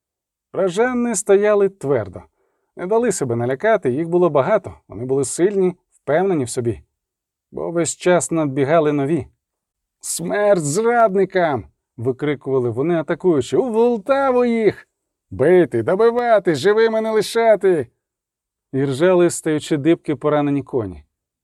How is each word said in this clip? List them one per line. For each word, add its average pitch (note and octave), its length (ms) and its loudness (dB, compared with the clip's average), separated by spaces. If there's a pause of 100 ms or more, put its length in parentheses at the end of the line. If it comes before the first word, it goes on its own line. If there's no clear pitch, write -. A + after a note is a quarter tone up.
(520)
Пражани A#3 640 -2
стояли G3+ 540 2
твердо, A2+ 520 -4 (540)
не F3+ 120 -10
дали A3+ 240 0
себе B2+ 240 -4
налякати, C3 560 0
їх D#3+ 180 -4
було F3 200 2
багато, D3 440 0 (140)
вони G#2+ 180 -12
були C3+ 200 -2
сильні, F3+ 500 -2 (280)
впевнені E3 400 0
в A#2+ 60 -6
собі. A#2 320 -6 (680)
Бо D#3+ 200 -8
весь E3+ 240 -4
час F3+ 360 0
надбігали D3+ 600 0
нові. D3 360 -2 (720)
«Смерть F#3 640 0
зрадникам!» F#3+ 1000 0 (320)
викрикували C3 720 -2
вони, C#3+ 260 -2
атакуючи. D#3 600 -2
«У A#3+ 140 0
Волтаву B3 760 0
їх! A3+ 420 0 (420)
Бити, C3+ 540 2
добивати, A3 720 2
живими A3 460 2
не A3 100 -4
лишати!» G#3 760 2 (840)
І C3+ 120 0
ржали, E3+ 440 2
стаючи D#3 480 -4
дибки, D#3+ 380 0
поранені C#3+ 480 -2
коні. G2 400 -6 (400)